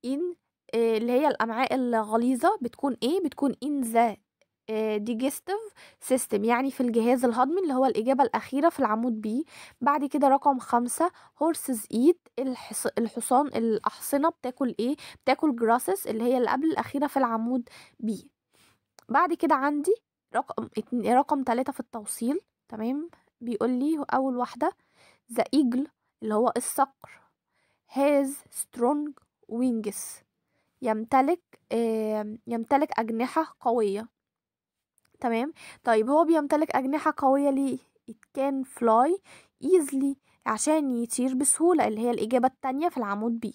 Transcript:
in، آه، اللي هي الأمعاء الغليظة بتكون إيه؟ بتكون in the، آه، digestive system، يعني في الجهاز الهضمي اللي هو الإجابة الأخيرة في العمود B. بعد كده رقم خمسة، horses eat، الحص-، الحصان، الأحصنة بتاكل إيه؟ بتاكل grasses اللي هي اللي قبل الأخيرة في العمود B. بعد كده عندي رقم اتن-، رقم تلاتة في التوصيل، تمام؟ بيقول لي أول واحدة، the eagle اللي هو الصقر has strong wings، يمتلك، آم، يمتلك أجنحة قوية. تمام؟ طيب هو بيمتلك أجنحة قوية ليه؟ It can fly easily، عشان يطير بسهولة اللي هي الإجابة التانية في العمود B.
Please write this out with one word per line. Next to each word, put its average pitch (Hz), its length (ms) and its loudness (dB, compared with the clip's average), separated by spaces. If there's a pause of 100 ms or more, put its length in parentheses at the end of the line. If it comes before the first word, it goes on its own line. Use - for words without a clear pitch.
in، 330 280 -4 (400)
آه، 226 220 2
اللي 233 140 0
هي 277 160 4
الأمعاء 233 480 0
الغليظة 240 840 2
بتكون 240 420 -4
إيه؟ 320 200 0
بتكون 277 280 0 (140)
in 285 200 -2
the، 226 320 2 (520)
آه، 214 280 -2
digestive 269 760 -4 (360)
system، 226 360 0
يعني 247 260 0
في - 100 -8
الجهاز 240 440 2
الهضمي 254 360 2
اللي 311 120 -2
هو 262 120 2
الإجابة 254 380 2
الأخيرة 269 460 0
في - 100 -4
العمود 220 480 -2
B. 247 220 -4 (320)
بعد 277 240 0
كده 277 220 2
رقم 269 320 4
خمسة، 240 520 0 (320)
horses 285 360 -2
eat، 262 380 2 (220)
الحص-، 254 580 -6
الحصان، 247 500 0
الأحصنة 233 840 -2
بتاكل 254 500 -4
إيه؟ 254 160 -2 (280)
بتاكل 285 360 2
grasses 240 480 0
اللي 220 160 -4
هي 247 140 2
اللي 247 120 2
قبل 269 160 0
الأخيرة 285 420 -2
في - 100 -4
العمود 240 520 -2 (360)
B. 220 60 -2 (1000)
بعد 311 240 2
كده 320 220 2
عندي 294 400 0 (400)
رقم 226 420 -4
اتن-، 214 300 -4
رقم 262 360 2
تلاتة 254 300 -2
في - 60 -12
التوصيل، 240 600 -6 (300)
تمام؟ 254 400 -6 (320)
بيقول 233 280 -2
لي 285 440 -2
أول 262 240 0
واحدة، 247 340 -2 (640)
the - 100 0 (120)
eagle 262 320 2 (360)
اللي 214 100 -4
هو 226 240 2
الصقر - 640 -4 (720)
has 277 380 2
strong 285 800 -4 (400)
wings، 226 720 -4 (580)
يمتلك، 262 760 0 (120)
آم، 220 760 -2
يمتلك 233 520 0
أجنحة 233 600 -2
قوية. 220 500 0 (1120)
تمام؟ 240 340 -2 (300)
طيب 220 260 2
هو 302 140 6
بيمتلك 302 520 2
أجنحة 285 420 0
قوية 277 320 4
ليه؟ 269 280 -2 (340)
It - 280 -14
can 269 240 -2
fly 240 540 2 (480)
easily، 277 500 2 (300)
عشان 262 580 0
يطير 254 320 -2
بسهولة 294 520 2
اللي 214 140 -4
هي 240 100 0
الإجابة 240 360 2
التانية 277 420 -2
في 330 80 -6
العمود 226 480 -4
B. 202 100 -6